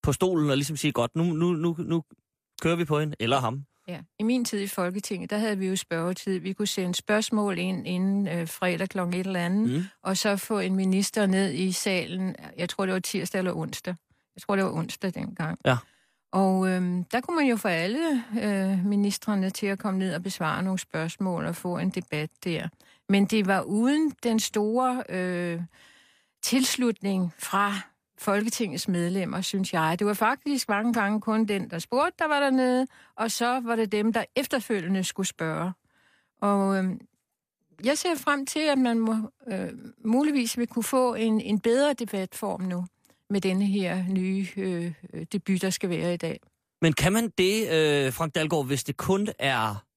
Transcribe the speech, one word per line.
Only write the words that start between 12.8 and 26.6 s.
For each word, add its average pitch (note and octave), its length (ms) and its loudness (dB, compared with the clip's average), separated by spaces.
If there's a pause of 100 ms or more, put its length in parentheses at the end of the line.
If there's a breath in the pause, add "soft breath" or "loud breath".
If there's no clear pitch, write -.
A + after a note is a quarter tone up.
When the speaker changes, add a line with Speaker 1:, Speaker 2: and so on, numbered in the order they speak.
Speaker 2:
det F#3+ 60 0
var F#3 80 0
tirsdag F#3 380 -4
eller F#3 180 0
onsdag. E3 380 -6 (420)
Jeg - 60 -20
tror, G3+ 140 0
det G3 80 2
var - 80 0
onsdag F3 420 -4
dengang. - 500 -6
Speaker 1:
Ja. C3 120 6 (560 soft breath)
Speaker 2:
Og, F#3+ 360 4
øhm, F3+ 360 0
der A#3+ 160 -2
kunne E4+ 160 -2
man D4 100 4
jo A#3+ 100 4
få G#3 120 -2
alle, A#3 560 0 (180)
øh, G3 440 2
ministrene G3+ 640 2
til - 160 -4
at G3 120 -2
komme F#3+ 200 -2
ned F#3+ 160 0
og E3+ 80 -4
besvare F3 400 -2
nogle F#3+ 160 -2
spørgsmål E3 680 -4
og E3 100 -4
få F3 220 -4
en F#3 120 0
debat D#3 400 -6 (140)
der. E3+ 240 -4 (400 soft breath)
Men G3 180 6
det G#3+ 200 2
var F#3+ 160 4
uden C#4 500 2 (100)
den A3+ 180 2
store, B3 680 0
øh, F3 520 -4 (840 soft breath)
tilslutning G3+ 960 0